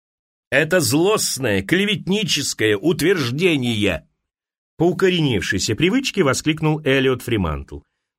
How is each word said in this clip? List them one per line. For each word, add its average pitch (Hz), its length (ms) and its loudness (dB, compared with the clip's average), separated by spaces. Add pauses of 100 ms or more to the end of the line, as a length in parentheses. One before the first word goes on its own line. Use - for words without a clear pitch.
(500)
"Это 160 300 2
злостное, 135 800 0
клеветническое 165 1120 -2
утверждение!" 123 1300 0 (680)
По 156 80 0
укоренившейся 147 920 0
привычке 202 480 0
воскликнул 156 600 0
Эллиот 131 380 0
Фримантл. 76 580 -4 (380)